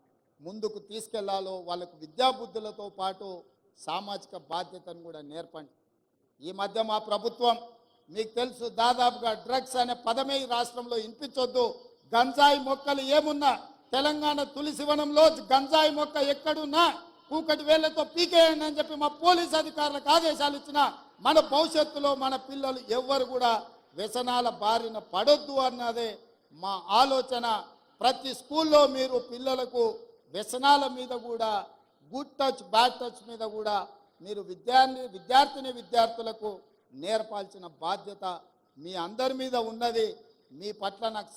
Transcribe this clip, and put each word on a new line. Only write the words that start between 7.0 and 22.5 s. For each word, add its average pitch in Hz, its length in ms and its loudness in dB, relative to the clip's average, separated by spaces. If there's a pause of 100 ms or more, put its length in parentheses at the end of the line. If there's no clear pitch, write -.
మీకు 220 260 -8
తెలుసు, 240 340 -4
దాదాపుగా 240 640 2
డ్రగ్స్ 254 420 -4
అనే 247 180 0
పదమే 269 500 -2
ఈ - 20 -6
రాష్ట్రంలో 240 500 -4
వినిపించొద్దు. 240 800 -2 (400)
గంజాయి 277 440 6
మొక్కలు 269 420 -2
ఏమున్నా, 285 580 2 (320)
తెలంగాణ 294 520 0
తులసివనంలో 294 840 2 (280)
గంజాయి 302 380 4
మొక్క 294 260 -4
ఎక్కడున్నా 302 680 2 (440)
కూకటి 302 340 -2
వేళ్లతో 311 400 4
పీకేయండి 330 640 4
అని 302 120 -4
చెప్పి 302 180 -4
మా 294 120 0
పోలీస్ 339 460 2
అధికారులకు 294 560 -2
ఆదేశాలు 302 460 2
ఇచ్చిన 277 380 0 (260)
మన 262 200 6
భవిష్యత్తులో 302 760 0
మన 262 200 -4
పిల్లలు 262 440 -6 (100)